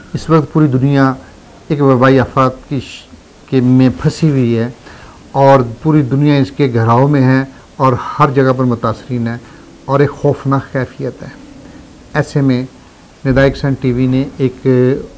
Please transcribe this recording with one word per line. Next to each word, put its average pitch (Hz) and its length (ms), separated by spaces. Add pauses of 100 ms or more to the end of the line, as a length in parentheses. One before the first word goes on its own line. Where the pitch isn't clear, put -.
(140)
इस - 160
वक्त 160 220
पूरी 156 160
दुनिया 135 480 (560)
एक 143 80
वबाई 135 380
आफात 127 400 (120)
की 139 100
श-, - 240 (460)
के 135 100
में 127 300
फंसी 156 380
हुई 127 260
है 117 200 (600)
और 135 280 (220)
पूरी 156 180
दुनिया 139 360
इसके 139 300
घेराव 117 400
में 147 120
है 131 280 (320)
और 131 200
हर 147 300
जगह 131 220
पर 127 120
मुतासरीन 117 640
है 117 120 (480)
और 139 140
एक 139 60
खौफनाक 139 640
कैफियत 127 500
है। - 100 (840)
ऐसे 147 260
में 127 260 (580)
नदाए 135 240
किसान 139 240
टीवी 127 340
ने 131 220 (100)
एक 131 160 (600)